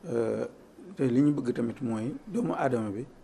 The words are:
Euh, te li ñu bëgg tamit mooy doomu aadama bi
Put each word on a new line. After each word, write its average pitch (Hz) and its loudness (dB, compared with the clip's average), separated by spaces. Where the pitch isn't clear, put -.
Euh, 113 0
te 143 0
li 127 6
ñu 147 6
bëgg 127 0
tamit 117 -2
mooy 113 -2
doomu 196 -2
aadama 120 0
bi 107 -6